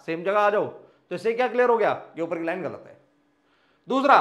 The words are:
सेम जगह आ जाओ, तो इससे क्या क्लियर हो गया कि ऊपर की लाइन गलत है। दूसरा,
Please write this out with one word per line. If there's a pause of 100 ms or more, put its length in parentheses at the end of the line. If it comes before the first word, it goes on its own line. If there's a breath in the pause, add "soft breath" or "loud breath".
सेम
जगह
आ
जाओ,
तो
इससे
क्या
क्लियर
हो
गया
कि
ऊपर
की
लाइन
गलत
है। (920)
दूसरा,